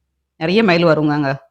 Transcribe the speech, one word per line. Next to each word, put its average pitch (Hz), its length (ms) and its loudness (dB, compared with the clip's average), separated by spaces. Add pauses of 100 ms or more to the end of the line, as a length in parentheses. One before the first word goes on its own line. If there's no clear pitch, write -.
(400)
நிறைய 175 200 -2 (100)
மயில் 170 200 2
வருங்க 151 260 0
அங்க. 143 160 -2 (200)